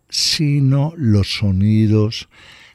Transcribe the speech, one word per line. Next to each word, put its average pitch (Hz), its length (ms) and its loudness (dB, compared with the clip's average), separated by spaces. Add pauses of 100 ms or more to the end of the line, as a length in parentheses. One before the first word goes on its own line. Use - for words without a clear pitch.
sino 143 880 0
los 110 400 0
sonidos 107 920 0 (460)